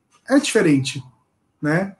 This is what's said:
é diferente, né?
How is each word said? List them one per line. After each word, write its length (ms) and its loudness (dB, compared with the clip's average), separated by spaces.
é 100 4
diferente, 640 0
né? 400 -4